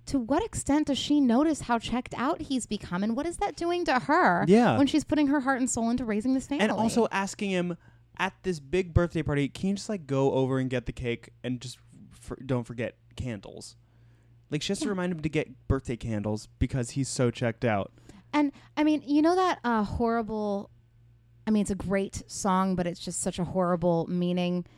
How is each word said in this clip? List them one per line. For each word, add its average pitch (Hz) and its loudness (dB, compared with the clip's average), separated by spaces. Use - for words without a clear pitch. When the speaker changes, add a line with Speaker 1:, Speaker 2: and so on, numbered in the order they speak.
Speaker 1:
to 277 -2
what 269 0
extent 302 0
does 277 0
she 294 2
notice 277 4
how 233 0
checked 226 -6
out 277 -2
he's 262 -4
become? 190 -6
And 226 -2
what 294 -4
is 349 -6
that 403 -2
doing 349 -2
to 269 2
her 226 4
Speaker 2:
Yeah. 208 6
Speaker 1:
when 277 6
she's 285 2
putting 302 2
her 277 2
heart 262 0
and 254 0
soul 226 -2
into 254 -2
raising 214 0
this 262 -2
family? 233 0
Speaker 2:
And 220 4
also 220 2
asking 196 -4
him 175 0
at 185 -2
this 180 -4
big 160 -4
birthday 170 2
party, 143 0
"Can - -4
you 202 0
just, - -8
like, 180 -6
go 135 2
over 131 2
and 131 -2
get 123 -4
the 127 -6
cake 117 -6
and 123 -6
just 123 -14
f-, - -14
don't 123 -2
forget 117 -6
candles?" - -10
Like, 151 -2
she - -4
has 196 -2
to - -2
Speaker 1:
Yeah. - 0
Speaker 2:
remind 185 -2
him 156 -6
to 156 -2
get - -4
birthday 131 -2
candles 107 -4
because 127 -2
he's 135 -2
so 123 2
checked 120 -4
out. 101 0
Speaker 1:
And, 294 2
I 302 2
mean, 302 4
you 285 4
know 339 6
that, 370 2
uh, 226 2
horrible, 214 -2
I 220 0
mean, 208 4
it's 202 -2
a 196 -2
great 196 -2
song, 190 0
but 175 0
it's 175 -4
just - -6
such 190 -4
a 180 -2
horrible 175 2
meaning, 175 0